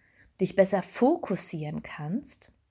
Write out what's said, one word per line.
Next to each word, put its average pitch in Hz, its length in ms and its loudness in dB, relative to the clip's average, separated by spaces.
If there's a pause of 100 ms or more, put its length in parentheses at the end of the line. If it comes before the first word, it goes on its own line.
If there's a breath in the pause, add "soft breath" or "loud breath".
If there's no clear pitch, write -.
(400 soft breath)
dich 190 160 0
besser 190 260 4
fokussieren 170 1000 0
kannst. - 680 -8 (200)